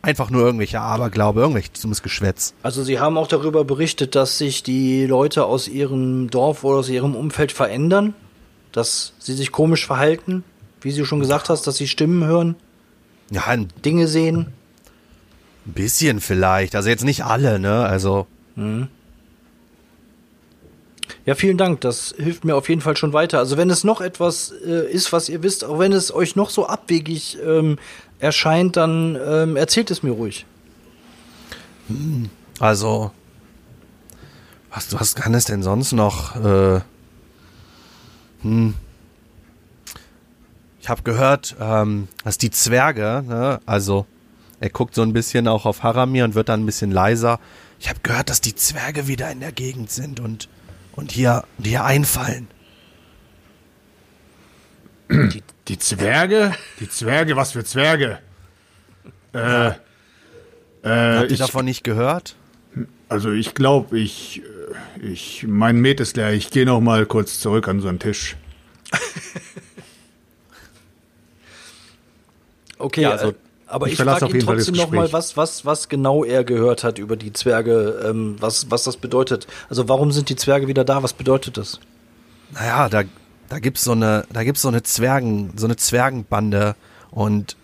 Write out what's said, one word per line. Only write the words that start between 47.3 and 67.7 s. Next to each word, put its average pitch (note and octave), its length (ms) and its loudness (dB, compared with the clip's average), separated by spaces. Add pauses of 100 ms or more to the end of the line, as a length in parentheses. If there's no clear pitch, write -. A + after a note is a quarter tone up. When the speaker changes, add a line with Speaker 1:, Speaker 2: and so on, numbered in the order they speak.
Speaker 1:
Ich - 100 -8
hab - 160 -10
gehört, C3 240 -2
dass - 140 -2
die A2 120 -4
Zwerge D3 540 -4
wieder C3+ 220 -4
in C3 100 -12
der - 120 -10
Gegend B2+ 380 -10
sind B2+ 300 -8
und, A2 280 -10 (440)
und - 200 -12
hier, A#2+ 320 2 (120)
und G2+ 100 -8
hier A#2+ 180 0
einfallen. C3+ 600 0 (2750)
Speaker 3:
Die, B2+ 320 2 (260)
die G2 100 -8
Zwerge? E3+ 760 2 (260)
Die G#2 120 -10
Zwerge? C#3+ 460 0
Was C3+ 160 0
für A#2 120 -6
Zwerge? C#3 540 0 (1120)
Äh, A#2+ 360 2
äh, G#2 40 0 (1120)
Speaker 1:
Habt - 20 -20
ihr A#2 480 2
Speaker 3:
ich A2 60 2
Speaker 1:
davon C3 260 -2
nicht B2+ 200 -4
gehört? B2 520 -2 (720)
Speaker 3:
Also G#2 240 -2
ich G#2+ 220 -2
glaub, C3+ 400 2
ich, - 480 -4 (600)
ich, - 460 -10
mein A2+ 280 4
Met C3+ 240 4
ist A#2 180 -4
leer. G#2+ 160 0
Ich G2+ 160 -2
geh C3 160 4
noch B2 140 4
mal A2 260 4
kurz - 340 -2
zurück G#2 260 0
an G2 140 0